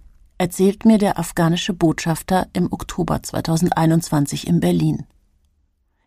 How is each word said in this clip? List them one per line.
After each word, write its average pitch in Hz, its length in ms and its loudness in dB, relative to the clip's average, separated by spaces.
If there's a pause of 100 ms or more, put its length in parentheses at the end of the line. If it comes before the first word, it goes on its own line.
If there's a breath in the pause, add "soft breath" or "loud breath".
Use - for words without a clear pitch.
(380)
erzählt 190 480 0
mir 220 120 6
der 196 200 0
afghanische 170 560 -2
Botschafter 170 800 0
im 180 180 -2
Oktober - 520 -4
zweitausendeinundzwanzig 165 1200 0
in 170 120 2
Berlin. 165 460 0 (1000)